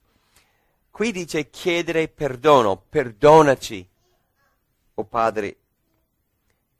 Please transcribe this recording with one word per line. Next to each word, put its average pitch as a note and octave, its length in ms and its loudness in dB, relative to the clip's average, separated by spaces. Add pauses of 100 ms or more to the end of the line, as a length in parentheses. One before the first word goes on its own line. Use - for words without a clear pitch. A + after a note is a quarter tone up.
(960)
Qui A3 160 -4
dice E3 380 -10
chiedere E3 580 -6
perdono, B2+ 800 0
perdonaci, C#3 1000 2 (1080)
o A2 100 -10
Padre. G#2+ 520 -6 (1200)